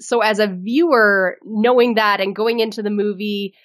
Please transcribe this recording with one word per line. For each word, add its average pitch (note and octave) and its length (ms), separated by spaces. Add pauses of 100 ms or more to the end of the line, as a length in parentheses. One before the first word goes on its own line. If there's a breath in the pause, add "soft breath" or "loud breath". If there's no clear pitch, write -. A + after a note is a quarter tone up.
So A#3+ 200
as G#3+ 180
a G#3+ 80
viewer, G3+ 960
knowing A#3 520
that G#3 240
and F#3+ 160
going A3+ 240
into A3 220
the G#3 80
movie G3+ 640 (100)